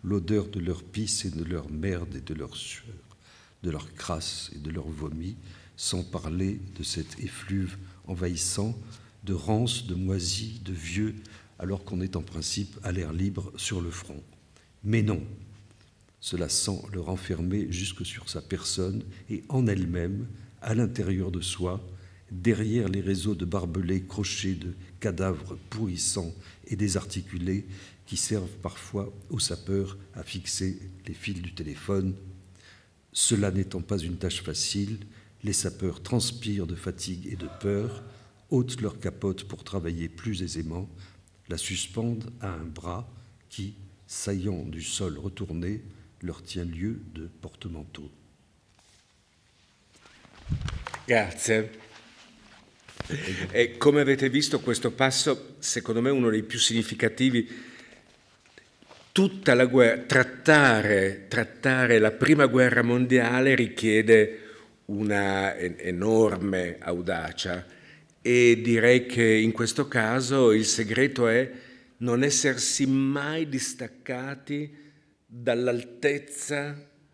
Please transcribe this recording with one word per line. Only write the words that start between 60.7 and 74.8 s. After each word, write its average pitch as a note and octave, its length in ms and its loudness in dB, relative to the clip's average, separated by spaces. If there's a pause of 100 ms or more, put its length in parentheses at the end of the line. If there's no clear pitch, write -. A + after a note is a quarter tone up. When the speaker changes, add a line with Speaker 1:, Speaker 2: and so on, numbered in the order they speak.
Speaker 2:
trattare A#2+ 680 4
la G#2+ 140 6
prima D3+ 340 6
guerra B2 360 6
mondiale B2 720 6
richiede A2 840 6 (480)
una G2+ 720 0
en-, F2 220 -4
enorme F#2+ 1000 2
audacia, F2 880 -4 (560)
e A#2+ 400 8
direi A#2+ 420 6
che A2+ 300 4
in A2 180 6
questo A#2+ 340 0
caso B2 640 4
il A2 120 6
segreto A#2 640 2
è B2 220 4 (480)
non A#2+ 240 2
essersi C#3 640 2
mai C#3+ 640 0
distaccati C3+ 1200 -6 (520)